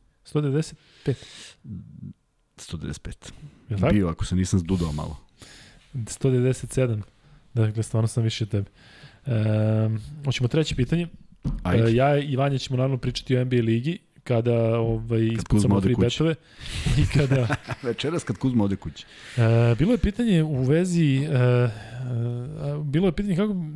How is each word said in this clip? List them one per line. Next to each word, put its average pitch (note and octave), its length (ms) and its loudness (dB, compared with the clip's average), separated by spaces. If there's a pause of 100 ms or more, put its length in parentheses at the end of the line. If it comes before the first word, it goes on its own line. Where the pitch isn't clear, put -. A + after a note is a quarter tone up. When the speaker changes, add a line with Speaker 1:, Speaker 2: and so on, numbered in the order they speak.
(240)
Speaker 1:
Sto - 180 -2
devedeset D3 360 -2 (280)
pet? C3+ 200 -4 (1300)
Speaker 2:
Sto - 200 -12
devedeset - 260 -10
pet. - 300 -14 (360)
Speaker 1:
Jel G2+ 100 -2
tako? C3+ 140 2
Speaker 2:
Bio, G2 140 4
ako E2 180 -4
se F2 100 -2
nisam F#2 240 2
zdudao E2+ 320 0
malo. D#2 280 -6 (880)
Speaker 1:
Sto - 220 -2
devedeset B2+ 420 0
sedam. A#2 300 0 (520)
Dakle, A2 300 0
stvarno A2+ 240 0
sam A2+ 160 -2
više A2 200 -2
od G2+ 60 -4
tebe. G2 200 -4 (560)
Ehm, A2 720 2 (300)
hoćemo B2+ 220 0
treće D#3 280 0
pitanje. E3+ 320 0 (560)
Speaker 2:
Ajde. A2+ 280 4
Speaker 1:
E, A2+ 40 2
ja C#3+ 240 4
i C#3+ 160 -4
Vanja C#3 220 0
ćemo B2+ 200 -4
naravno C3 200 0
pričati B2+ 400 -2
o B2 40 2
N B2+ 80 -2
B B2 80 2
A A#2+ 40 4
ligi, A#2+ 360 0 (260)
kada, A#2 560 2
ovaj, A2+ 480 0
Speaker 2:
Kad A2+ 100 -2
Speaker 1:
ispucamo G#2 220 2
Speaker 2:
Kuzma G2 160 4
ode G2 80 2
Speaker 1:
free A#2+ 120 2
Speaker 2:
kući. G#2 100 2
Speaker 1:
betove D#3 300 0 (600)
i D3 160 4
kada C3 420 2 (100)
Speaker 2:
<laughs> - 180 -10
Večeras C3+ 400 -4
kad - 140 -6
Kuzma B2 260 2
ode G2 120 0
kući. - 300 -12 (320)
Speaker 1:
E, A#2 420 4
bilo E3+ 120 4
je - 60 4
pitanje G#3 460 2
u D3 200 0
vezi, D#3+ 540 2
e, C#3+ 100 0
e, B2 420 4 (1120)
bilo D3+ 240 2
je F3+ 40 4
pitanje G3+ 240 -2
kako, G#3 200 0 (200)